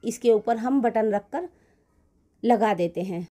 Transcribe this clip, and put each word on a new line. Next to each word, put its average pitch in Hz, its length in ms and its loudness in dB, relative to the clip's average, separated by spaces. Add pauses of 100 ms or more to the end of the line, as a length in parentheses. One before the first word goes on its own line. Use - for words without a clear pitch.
इसके 233 280 2
ऊपर 220 260 2
हम 254 240 0
बटन 220 280 0
रखकर 320 380 -6 (920)
लगा 220 320 2
देते 170 280 -4
हैं। 180 280 -8